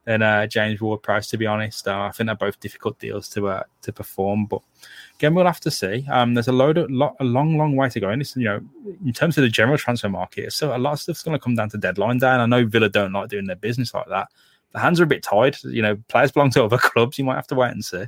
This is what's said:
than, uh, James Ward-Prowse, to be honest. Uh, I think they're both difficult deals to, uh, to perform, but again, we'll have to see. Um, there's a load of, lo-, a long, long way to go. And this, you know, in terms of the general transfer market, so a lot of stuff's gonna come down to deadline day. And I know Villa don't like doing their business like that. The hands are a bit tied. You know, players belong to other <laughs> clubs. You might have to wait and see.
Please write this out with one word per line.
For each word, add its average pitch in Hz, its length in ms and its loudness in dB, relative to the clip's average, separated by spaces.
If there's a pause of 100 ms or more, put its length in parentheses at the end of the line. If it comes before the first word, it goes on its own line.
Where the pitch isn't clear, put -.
than, 110 180 0
uh, 107 260 4
James 107 340 -2
Ward-Prowse, 107 480 -2
to 117 80 -4
be 110 100 0
honest. 107 400 -4
Uh, 98 140 -2
I 101 100 -4
think 113 160 -4
they're 110 80 -2
both 101 240 -4
difficult - 400 -8
deals 104 300 -10
to, 101 180 -4
uh, 95 160 -4 (200)
to - 100 -10
perform, 101 540 -4
but - 140 -6 (540)
again, 151 180 2
we'll 180 120 4
have 175 160 0
to 156 100 -2
see. 113 400 -4
Um, 120 220 4
there's 120 160 0
a 127 40 2
load 143 240 4
of, 143 140 -2
lo-, 135 300 0
a - 20 -2
long, 139 340 2
long 151 200 2
way 135 120 2
to 117 120 -4
go. 95 80 -2
And 117 100 -2
this, 143 160 -8
you 127 80 -2
know, 104 160 -2 (460)
in 123 80 -2
terms 160 240 0
of 143 60 6
the 123 60 6
general 117 280 4
transfer 120 320 -2
market, 92 420 -6
so 139 240 -4
a - 20 -4
lot 127 140 0
of 147 80 -4
stuff's - 240 -8
gonna 156 160 -4
come 123 160 -2
down 107 140 -2
to 107 80 -8
deadline 101 400 0
day. 131 100 2
And 127 140 4
I 117 60 4
know 123 180 4
Villa 110 240 4
don't 101 240 0
like 98 160 -4
doing 101 160 -6
their 92 100 -6
business 120 380 -4
like - 160 -8
that. 95 180 -4 (440)
The - 60 -12
hands 151 220 2
are 175 40 8
a 160 40 4
bit - 160 0
tied. 120 400 2
You 123 180 -4
know, 107 140 2 (140)
players 131 220 4
belong 143 200 4
to 131 120 4
other 113 140 2
<laughs> - 0 -
clubs. 120 400 2
You 139 80 -2
might 131 120 -2
have 139 100 -10
to 147 80 -4
wait 127 160 2
and 107 120 -8
see. 92 240 -8